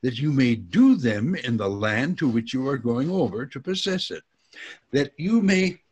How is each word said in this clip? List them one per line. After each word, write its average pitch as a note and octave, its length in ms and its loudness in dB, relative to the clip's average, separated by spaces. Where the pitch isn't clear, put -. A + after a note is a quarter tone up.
that A#2+ 160 -4
you D3 160 0
may B2+ 220 4
do F3 400 4
them B2 400 0
in B2 220 -2
the G2+ 120 0
land G#2+ 480 0
to D#3 100 0
which A2+ 260 -2
you C3 140 -2
are C#3 120 -2
going A#2+ 320 -2
over B2+ 340 -2
to C#3 140 -14
possess F#3 500 -4
it, E2 140 -12
that C#3+ 260 0
you A3 240 2
may F#3 400 2